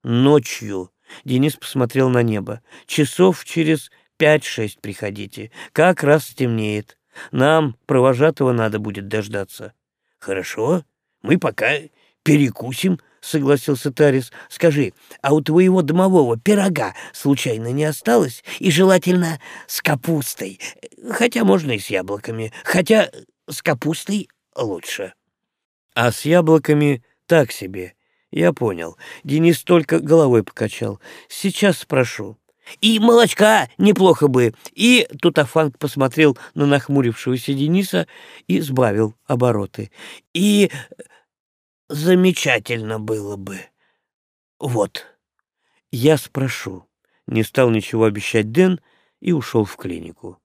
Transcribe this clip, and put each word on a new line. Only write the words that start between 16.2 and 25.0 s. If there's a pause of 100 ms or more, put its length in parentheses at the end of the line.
пирога (180)
случайно
не
осталось? (160)
И
желательно (260)
с
капустой. (500)
Хотя
можно
и
с
яблоками. (120)
Хотя (380)
с
капустой (280)
лучше». (800)